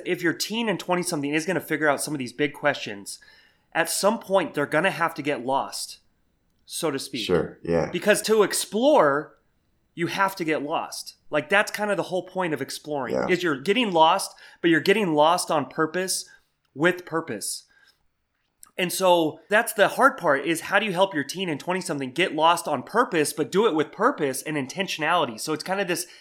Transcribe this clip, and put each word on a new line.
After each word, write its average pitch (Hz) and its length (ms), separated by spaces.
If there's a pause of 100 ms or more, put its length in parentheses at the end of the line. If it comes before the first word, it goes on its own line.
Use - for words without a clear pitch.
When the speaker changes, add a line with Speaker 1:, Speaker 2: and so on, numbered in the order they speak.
Speaker 1:
if 180 180
your 165 100
teen 226 360
and 185 100
twenty-something 170 540
is 156 140
gonna 165 140
figure 151 280
out 139 120
some 147 140
of 147 60
these 123 120
big 147 200
questions, 117 680 (540)
at 165 180
some 220 300
point 180 340
they're 143 120
gonna 160 240
have 160 240
to 151 80
get 131 240
lost, 123 520 (680)
so - 260
to 135 60
speak. 127 280
Speaker 2:
Sure, 85 360
yeah. 135 300
Speaker 1:
Because 196 300
to 214 220
explore, 185 920 (600)
you 165 140
have 190 280
to 180 80
get 151 180
lost. 143 520 (160)
Like, 151 180
that's 208 240
kind 208 200
of 190 40
the 165 80
whole 180 200
point 180 300
of 127 80
exploring, 135 520
Speaker 2:
Yeah. 127 140
Speaker 1:
is - 160
you're 147 160
getting 208 320
lost, 165 420 (260)
but 170 100
you're 160 100
getting 190 340
lost 165 380
on 143 140
purpose, 180 600 (480)
with 175 280
purpose. 156 600 (1120)
And 180 160
so 175 460 (100)
that's 220 240
the 196 160
hard 269 280
part, 147 280
is 165 180
how 190 180
do 220 60
you 202 60
help 185 220
your 147 80
teen 175 260
and 151 120
twenty-something 170 520
get 160 220
lost 165 320
on 139 160
purpose, 185 500
but - 200
do 202 140
it 180 80
with 151 180
purpose 175 500
and 156 140
intentionality? 151 840
So 156 120
it's 147 100
kind 190 180
of 196 60
this 170 200 (140)